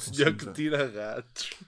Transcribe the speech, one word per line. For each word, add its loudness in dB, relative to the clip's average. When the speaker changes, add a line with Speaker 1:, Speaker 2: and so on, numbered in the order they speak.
Speaker 1:
senhor 6
Speaker 2:
conseguimos -6
Speaker 1:
que -8
Speaker 2:
a-, -10
Speaker 1:
tira 0
ratos. -8